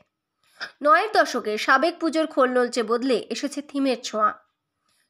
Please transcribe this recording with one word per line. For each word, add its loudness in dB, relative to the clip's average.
নয়ের 4
দশকে 0
সাবেক 2
পুজোর 0
খোলনলচে 0
বদলে -2
এসেছে -8
থিমের -2
ছোঁয়া। -2